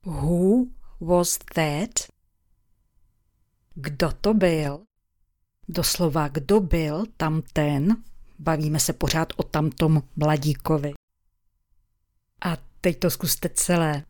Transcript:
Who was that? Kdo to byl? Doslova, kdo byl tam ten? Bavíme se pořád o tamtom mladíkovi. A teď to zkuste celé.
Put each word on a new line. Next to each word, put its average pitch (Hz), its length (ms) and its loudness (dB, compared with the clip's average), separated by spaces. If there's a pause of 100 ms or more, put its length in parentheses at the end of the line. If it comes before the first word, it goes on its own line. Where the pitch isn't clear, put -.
Who 175 600 2 (340)
was 175 380 2
that? 160 760 -2 (1600)
Kdo 147 360 -2
to 208 220 0
byl? 165 520 2 (840)
Doslova, 165 600 0
kdo 156 320 2
byl 165 460 0 (120)
tam 156 240 0
ten? 151 600 2 (360)
Bavíme 151 400 0
se - 140 0
pořád - 420 -2
o - 80 -4
tamtom 156 600 2 (120)
mladíkovi. 151 760 0 (1500)
A 170 160 -4 (240)
teď 175 180 0
to 175 100 2
zkuste - 400 -4
celé. 156 600 0